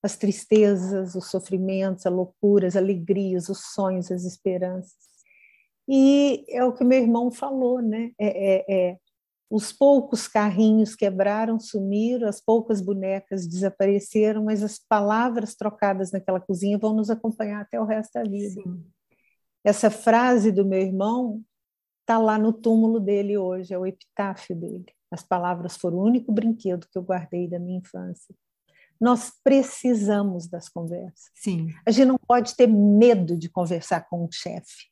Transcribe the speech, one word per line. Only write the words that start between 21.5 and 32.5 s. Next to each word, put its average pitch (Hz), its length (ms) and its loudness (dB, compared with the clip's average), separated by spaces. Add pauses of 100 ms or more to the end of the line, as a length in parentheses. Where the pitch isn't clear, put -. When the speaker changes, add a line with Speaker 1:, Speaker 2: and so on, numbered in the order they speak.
Speaker 1:
tá 226 120 2
lá 214 200 2
no 220 140 2
túmulo 226 460 2
dele 202 400 0
hoje, 185 340 -6
é 180 60 -6
o 185 80 -6
epitáfio 190 680 -8
dele. 175 300 -12 (240)
"As 175 120 -12
palavras 175 540 -4
foram 175 220 -4
o 185 60 -2
único 233 280 0
brinquedo 208 580 -2
que - 80 -12
eu 180 40 -8
guardei 180 440 -6
da 175 120 -8
minha 180 200 -8
infância." 180 560 -16 (640)
Nós 240 320 0 (140)
precisamos 208 1040 0
das 175 200 -12
conversas. 175 680 -12
Speaker 2:
Sim. 165 340 -4 (160)
Speaker 1:
A 226 60 2
gente 254 160 6
não 262 120 2
pode - 380 0